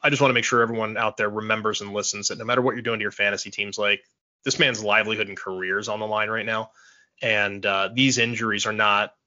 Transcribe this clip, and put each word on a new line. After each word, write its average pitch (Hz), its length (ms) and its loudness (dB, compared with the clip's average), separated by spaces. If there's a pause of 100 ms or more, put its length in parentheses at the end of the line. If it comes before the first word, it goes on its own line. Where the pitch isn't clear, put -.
I 147 80 4
just 139 120 2
wanna 131 120 6
make 120 120 2
sure 120 160 4
everyone 110 360 0
out 110 200 0
there 104 120 0
remembers 107 520 -2
and 101 120 -10
listens 101 360 -2
that 101 80 -6
no 113 80 -10
matter 123 160 2
what 123 140 0
you're 123 60 -8
doing 117 180 -2
to 107 40 -4
your 101 80 -4
fantasy 101 400 -2
teams, 101 260 -6
like, 101 240 0 (420)
this - 140 -2
man's 123 260 2
livelihood 107 440 2
and 98 100 -12
career 92 420 -4
is 107 100 -8
on 107 100 -4
the 107 80 -4
line 107 220 -2
right 110 160 -4
now. 110 260 -4 (500)
And, 101 440 0
uh, 98 280 0
these 127 240 4
injuries 113 480 0
are 107 80 -2
not 104 400 2 (140)